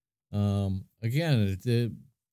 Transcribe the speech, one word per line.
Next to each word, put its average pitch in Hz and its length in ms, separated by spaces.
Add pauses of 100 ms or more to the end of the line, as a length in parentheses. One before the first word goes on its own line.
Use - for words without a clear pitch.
(320)
Um, 98 520 (180)
again, 135 460
it's 95 180
a 120 240 (420)